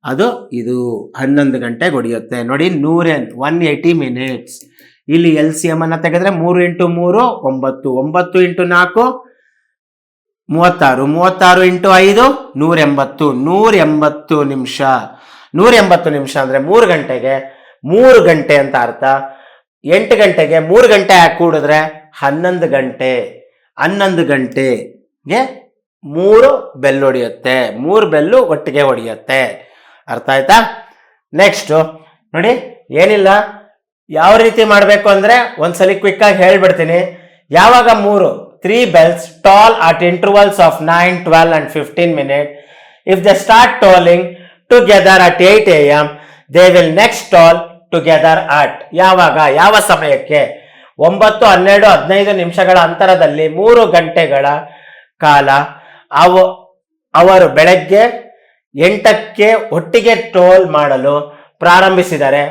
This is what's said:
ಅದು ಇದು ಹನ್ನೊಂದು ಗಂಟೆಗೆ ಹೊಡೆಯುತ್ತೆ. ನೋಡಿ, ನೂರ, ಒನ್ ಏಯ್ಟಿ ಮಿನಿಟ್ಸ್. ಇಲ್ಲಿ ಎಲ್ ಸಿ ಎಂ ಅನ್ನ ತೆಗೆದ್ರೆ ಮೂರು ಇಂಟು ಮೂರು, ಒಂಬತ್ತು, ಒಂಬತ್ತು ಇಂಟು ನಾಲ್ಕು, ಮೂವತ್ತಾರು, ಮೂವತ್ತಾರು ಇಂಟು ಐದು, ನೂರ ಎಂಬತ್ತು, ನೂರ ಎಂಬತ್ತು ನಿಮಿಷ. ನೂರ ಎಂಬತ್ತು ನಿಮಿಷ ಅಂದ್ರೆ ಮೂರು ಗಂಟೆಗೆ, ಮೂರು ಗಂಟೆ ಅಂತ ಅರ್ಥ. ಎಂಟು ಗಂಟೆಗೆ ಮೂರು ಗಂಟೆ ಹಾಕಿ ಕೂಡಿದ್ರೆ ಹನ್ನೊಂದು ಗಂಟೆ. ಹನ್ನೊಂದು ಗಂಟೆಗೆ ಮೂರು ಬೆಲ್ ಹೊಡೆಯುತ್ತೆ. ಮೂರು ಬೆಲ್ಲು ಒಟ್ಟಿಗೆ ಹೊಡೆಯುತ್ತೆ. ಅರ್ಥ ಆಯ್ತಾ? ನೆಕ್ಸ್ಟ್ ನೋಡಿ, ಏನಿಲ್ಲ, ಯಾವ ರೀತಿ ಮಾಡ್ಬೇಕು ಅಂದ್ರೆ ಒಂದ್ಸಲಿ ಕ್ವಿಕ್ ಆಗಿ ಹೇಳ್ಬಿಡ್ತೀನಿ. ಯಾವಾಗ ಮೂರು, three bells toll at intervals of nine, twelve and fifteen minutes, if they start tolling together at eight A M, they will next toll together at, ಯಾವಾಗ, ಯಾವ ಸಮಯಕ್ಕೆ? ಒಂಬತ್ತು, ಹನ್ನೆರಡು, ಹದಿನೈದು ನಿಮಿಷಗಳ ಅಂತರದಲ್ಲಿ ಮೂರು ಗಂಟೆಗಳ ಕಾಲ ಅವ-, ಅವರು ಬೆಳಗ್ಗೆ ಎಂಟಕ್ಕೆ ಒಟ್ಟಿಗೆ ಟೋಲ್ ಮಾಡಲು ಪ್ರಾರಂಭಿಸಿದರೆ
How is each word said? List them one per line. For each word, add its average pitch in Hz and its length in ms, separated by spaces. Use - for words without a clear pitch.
ಅದು 139 220
ಇದು 123 180
ಹನ್ನೊಂದು 135 480
ಗಂಟೆಗೆ 120 320
ಹೊಡೆಯುತ್ತೆ. 117 400
ನೋಡಿ, 147 160
ನೂರ, 165 200
ಒನ್ 165 140
ಏಯ್ಟಿ 165 200
ಮಿನಿಟ್ಸ್. 127 520
ಇಲ್ಲಿ 170 160
ಎಲ್ 156 180
ಸಿ 175 140
ಎಂ 160 100
ಅನ್ನ 165 120
ತೆಗೆದ್ರೆ 175 240
ಮೂರು 180 160
ಇಂಟು 175 160
ಮೂರು, 180 240
ಒಂಬತ್ತು, 131 380
ಒಂಬತ್ತು 175 340
ಇಂಟು 180 160
ನಾಲ್ಕು, 180 300
ಮೂವತ್ತಾರು, 156 480
ಮೂವತ್ತಾರು 180 560
ಇಂಟು 180 200
ಐದು, 208 180
ನೂರ 165 140
ಎಂಬತ್ತು, 139 400
ನೂರ 208 240
ಎಂಬತ್ತು 151 500
ನಿಮಿಷ. 127 280
ನೂರ 226 140
ಎಂಬತ್ತು 170 340
ನಿಮಿಷ 135 260
ಅಂದ್ರೆ 131 160
ಮೂರು 226 240
ಗಂಟೆಗೆ, 135 420
ಮೂರು 233 340
ಗಂಟೆ 151 340
ಅಂತ 131 140
ಅರ್ಥ. 117 180
ಎಂಟು 226 260
ಗಂಟೆಗೆ 160 360
ಮೂರು 240 240
ಗಂಟೆ 196 280
ಹಾಕಿ 165 180
ಕೂಡಿದ್ರೆ 156 400
ಹನ್ನೊಂದು 165 560
ಗಂಟೆ. 131 360
ಹನ್ನೊಂದು 185 400
ಗಂಟೆಗೆ 131 1080
ಮೂರು 185 460
ಬೆಲ್ 139 220
ಹೊಡೆಯುತ್ತೆ. 127 500
ಮೂರು 202 300
ಬೆಲ್ಲು 160 240
ಒಟ್ಟಿಗೆ 143 340
ಹೊಡೆಯುತ್ತೆ. 117 540
ಅರ್ಥ 120 280
ಆಯ್ತಾ? 135 200
ನೆಕ್ಸ್ಟ್ 202 300
ನೋಡಿ, 190 180
ಏನಿಲ್ಲ, 202 260
ಯಾವ 180 140
ರೀತಿ 220 180
ಮಾಡ್ಬೇಕು 202 420
ಅಂದ್ರೆ 214 220
ಒಂದ್ಸಲಿ 175 380
ಕ್ವಿಕ್ 202 240
ಆಗಿ 196 180
ಹೇಳ್ಬಿಡ್ತೀನಿ. 185 540
ಯಾವಾಗ 240 300
ಮೂರು, 196 220
three 226 200
bells 170 280
toll 208 280
at 165 120
intervals 196 560
of 151 80
nine, 175 260
twelve 165 300
and 147 100
fifteen 170 420
minutes, 143 340
if 190 120
they 196 200
start 233 260
tolling 180 400
together 196 440
at - 120
eight 214 180
A - 20
M, 147 40
they 180 200
will 175 160
next 226 240
toll 170 240
together 160 420
at, 139 120
ಯಾವಾಗ, 180 340
ಯಾವ 202 140
ಸಮಯಕ್ಕೆ? 151 500
ಒಂಬತ್ತು, 214 440
ಹನ್ನೆರಡು, 196 420
ಹದಿನೈದು 190 480
ನಿಮಿಷಗಳ 185 340
ಅಂತರದಲ್ಲಿ 165 580
ಮೂರು 233 240
ಗಂಟೆಗಳ 160 500
ಕಾಲ 143 240
ಅವ-, 185 260
ಅವರು 185 280
ಬೆಳಗ್ಗೆ 185 420
ಎಂಟಕ್ಕೆ 214 600
ಒಟ್ಟಿಗೆ 220 380
ಟೋಲ್ 185 300
ಮಾಡಲು 143 400
ಪ್ರಾರಂಭಿಸಿದರೆ 175 880